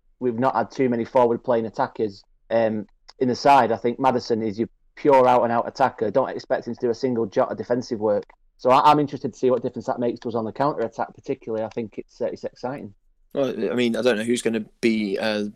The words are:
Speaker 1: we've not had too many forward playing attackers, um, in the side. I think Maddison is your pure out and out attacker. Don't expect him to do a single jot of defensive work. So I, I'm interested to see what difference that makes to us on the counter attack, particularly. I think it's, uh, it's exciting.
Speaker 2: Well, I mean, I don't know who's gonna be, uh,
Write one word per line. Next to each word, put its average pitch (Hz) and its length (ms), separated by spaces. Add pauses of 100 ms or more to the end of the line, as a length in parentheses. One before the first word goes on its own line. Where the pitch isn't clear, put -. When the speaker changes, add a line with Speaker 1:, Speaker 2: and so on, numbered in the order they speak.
(200)
Speaker 1:
we've 120 200
not 131 160
had 110 160
too 131 180
many 117 160
forward 117 380
playing 117 220
attackers, 110 560 (300)
um, 110 340 (340)
in 127 100
the 117 60
side. 135 360
I 110 60
think 120 200
Maddison 120 460
is 107 160
your 117 80 (280)
pure 135 320
out 123 160
and 117 80
out 117 160
attacker. 117 440
Don't 131 180
expect - 380
him 120 80
to - 40
do 123 100
a 117 60
single 120 300
jot 120 260
of 110 60
defensive 120 420
work. 104 240 (340)
So 127 120
I, 139 220
I'm 147 80
interested 143 340
to - 60
see 127 120
what 123 100
difference 123 260
that 120 120
makes 120 220
to 123 80
us 110 60
on 110 100
the 104 80
counter 143 300
attack, 110 300
particularly. 113 520
I 107 40
think 113 280
it's, - 240
uh, 113 60
it's 98 180
exciting. 107 480 (400)
Speaker 2:
Well, 135 160
I 107 260
mean, 117 220
I 113 40
don't 120 140
know 107 80
who's 120 180
gonna 113 220 (160)
be, 107 400
uh, 107 260 (100)